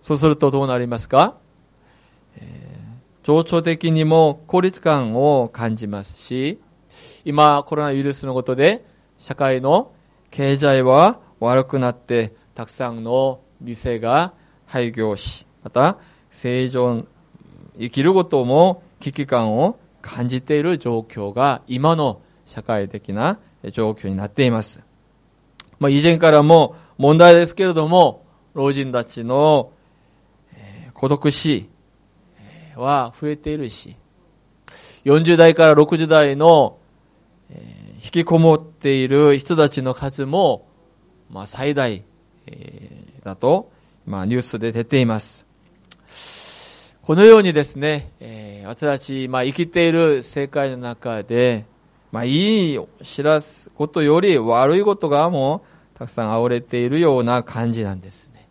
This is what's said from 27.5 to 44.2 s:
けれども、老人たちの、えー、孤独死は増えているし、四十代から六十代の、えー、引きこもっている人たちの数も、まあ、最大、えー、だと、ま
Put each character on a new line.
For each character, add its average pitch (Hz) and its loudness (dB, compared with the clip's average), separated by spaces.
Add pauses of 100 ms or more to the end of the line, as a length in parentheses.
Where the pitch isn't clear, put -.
け 190 -2
れ 180 -2
ど 156 -2
も、 165 2 (300)
老 139 -2
人 135 -6
た 120 -2
ち 117 -14
の、 139 2 (840)
え - -20
ー、 - -20
孤 - -6
独 143 0
死 131 -4 (1080)
は 127 -4
増 151 -8
え 147 -6
て 151 -10
い 151 -10
る 127 -10
し、 - -18 (1080)
四 151 4
十 165 4
代 165 8
か 160 4
ら 156 8
六 151 4
十 156 -2
代 151 2
の、 151 4 (720)
え 55 -20
ー、 - -20
引 - -18
き 165 -2
こ 165 2
も 160 6
っ 160 -2
て - -4
い 131 -2
る 143 4
人 165 -4
た 147 4
ち 135 -6
の 127 -4
数 135 -8
も、 147 -2 (640)
ま 95 -16
あ、 104 -16
最 139 -8
大、 113 -4 (420)
え - -20 (160)
ー、 - -20
だ 95 -14
と、 160 -2 (320)
ま 101 -10